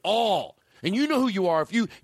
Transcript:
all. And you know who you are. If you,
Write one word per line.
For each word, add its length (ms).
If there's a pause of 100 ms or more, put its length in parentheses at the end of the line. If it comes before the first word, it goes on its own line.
all. 560 (260)
And 120
you 100
know 140
who 80
you 180
are. 160
If 100
you, 140 (180)